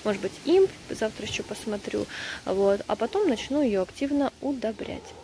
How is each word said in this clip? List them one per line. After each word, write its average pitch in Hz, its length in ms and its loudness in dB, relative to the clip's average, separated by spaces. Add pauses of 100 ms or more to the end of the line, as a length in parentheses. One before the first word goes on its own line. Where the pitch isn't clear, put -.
Может 202 180 0
быть, 190 120 -4 (120)
имп. 381 260 8 (180)
Завтра 214 380 -4
еще - 160 -4
посмотрю. 208 640 -4 (380)
Вот. 196 420 4
А 214 80 2
потом 381 340 2
начну 269 320 0
ее 202 220 4
активно 277 480 0 (100)
удобрять. 226 720 -4 (100)